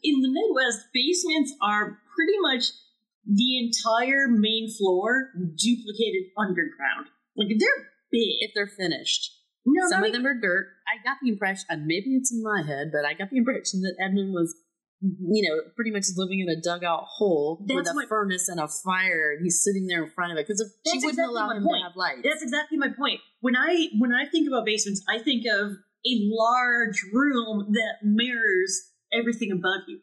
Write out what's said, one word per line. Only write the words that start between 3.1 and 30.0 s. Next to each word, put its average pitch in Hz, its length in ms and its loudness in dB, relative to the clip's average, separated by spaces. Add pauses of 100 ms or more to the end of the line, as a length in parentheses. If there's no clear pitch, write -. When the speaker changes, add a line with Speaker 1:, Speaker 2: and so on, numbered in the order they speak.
Speaker 1:
the 247 340 2
entire 240 680 2
main 220 480 2
floor 208 580 2
duplicated 190 1000 -2
underground. 160 720 -2 (300)
Like, 208 120 -2 (100)
they're 523 280 2 (260)
big. 220 300 0
Speaker 2:
If 208 120 -6
they're 202 140 -2
finished. 160 600 -4 (340)
Speaker 1:
No, 349 240 4
Speaker 2:
Some 190 140 2
Speaker 1:
not 214 60 2
Speaker 2:
of 208 40 0
them 240 140 -2
Speaker 1:
even 269 100 0
Speaker 2:
are 226 40 -6
dirt. 190 260 0 (240)
I 220 120 -4
got 262 200 -2
the 254 80 2
impression, 196 400 -2
and 151 160 -4
maybe 196 320 0
it's 254 160 0
in 226 80 -2
my 208 240 0
head, 151 260 -4
but 147 140 0
I 151 80 -2
got 196 160 -8
the 262 80 0
impression 233 440 0
that 185 200 -4
Edmund 190 320 0
was 170 200 0 (480)
you 185 460 0
know, 156 120 2 (140)
pretty 226 160 -2
much 202 160 -2 (100)
living 190 240 -2
in 180 80 -2
a 160 120 0
dugout 170 440 -2
hole 165 560 0
with 202 80 -8 (160)
Speaker 1:
That's - 60 -2
Speaker 2:
a - 40 -4
Speaker 1:
my 277 120 -2
Speaker 2:
furnace 196 420 -2
and 175 100 -6
a 151 80 -2
fire, 180 680 0
and 156 120 -4
he's - 180 0
sitting 196 240 0
there 175 180 -2
in 156 60 -12
front 175 220 -4
of 160 60 -2
it 151 80 -2
'cause 202 140 -2
if 214 80 -2
she - 300 -4
Speaker 1:
That's 254 60 -2
Speaker 2:
wouldn't 302 100 0
Speaker 1:
exactly 247 200 -2
Speaker 2:
allow 214 140 -2
Speaker 1:
my 220 80 -4
Speaker 2:
him 208 80 -2
Speaker 1:
point. - 160 2
Speaker 2:
to 180 80 -8
have 175 80 -16
lights. 175 280 -4
Speaker 1:
That's 311 180 0
exactly 302 360 -4
my 269 100 0
point. 247 320 -4 (200)
When 247 160 0
I, 320 320 2 (100)
when 240 160 4
I 277 120 0
think 302 220 2
about 247 160 0
basements, 214 440 -2
I 220 100 0
think 240 280 0
of 208 260 0 (340)
a 262 60 0 (200)
large 233 680 2 (100)
room 226 600 0
that 220 300 0
mirrors 208 880 0 (200)
everything 233 400 0
above 185 360 -2
you. - 140 -16